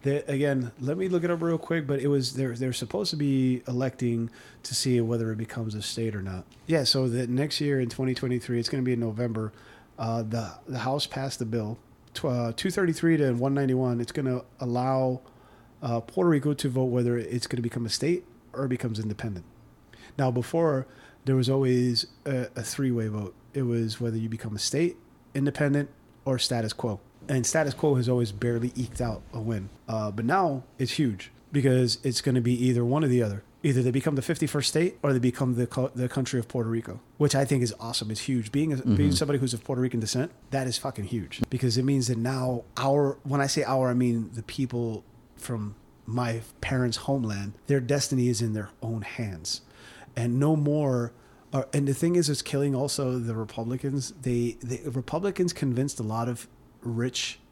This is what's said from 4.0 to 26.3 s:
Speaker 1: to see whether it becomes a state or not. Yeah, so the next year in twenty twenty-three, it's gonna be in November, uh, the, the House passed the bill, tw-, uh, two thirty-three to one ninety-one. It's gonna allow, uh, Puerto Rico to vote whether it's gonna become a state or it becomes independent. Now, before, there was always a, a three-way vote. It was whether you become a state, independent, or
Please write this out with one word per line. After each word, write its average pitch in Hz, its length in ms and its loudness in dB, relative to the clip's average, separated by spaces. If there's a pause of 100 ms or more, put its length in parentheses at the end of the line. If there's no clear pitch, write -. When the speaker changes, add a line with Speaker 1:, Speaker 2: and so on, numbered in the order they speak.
Speaker 1:
to - 120 -8
see 123 260 2
whether 113 300 0
it 110 60 -4
becomes 110 380 -6
a 104 60 -6
state 113 340 -4
or 98 80 -4
not. 95 220 -8 (200)
Yeah, 160 200 2
so 131 240 2
the 120 180 0
next 135 340 0
year 143 180 2
in 123 100 0
twenty 131 240 -2
twenty-three, 123 460 0
it's 117 100 -2
gonna 135 140 0
be 127 100 2
in 117 60 0
November, 110 520 -2 (480)
uh, 117 240 -2
the, 110 280 -4 (160)
the 127 120 -6
House 131 280 0
passed 135 320 -6
the 123 60 -2
bill, 110 320 -2 (360)
tw-, - 120 -6
uh, 120 300 0
two - 160 -2
thirty-three 165 460 2
to 135 160 4
one 131 200 0
ninety-one. 127 480 2
It's 117 100 -6
gonna 131 300 -2 (180)
allow, 127 600 0 (640)
uh, 117 180 -2
Puerto 180 280 2
Rico 147 240 4
to 139 160 -2
vote 127 160 2
whether 120 320 2
it's 117 300 -4
gonna 120 140 -2
become 117 240 -2
a 110 40 -4
state 175 360 0 (280)
or 139 120 -4
it 131 40 -2
becomes 117 300 -2
independent. 104 460 -6 (720)
Now, 131 140 2
before, 135 560 0 (380)
there 131 100 4
was 127 140 4
always 127 580 4 (180)
a, 127 300 -2
a 113 80 -6
three-way 120 440 0
vote. 104 280 -4 (180)
It 139 100 -2
was 117 380 0
whether 113 160 -2
you 113 120 -2
become 110 260 -6
a - 40 -6
state, - 380 0 (380)
independent, 143 540 2 (360)
or 131 120 2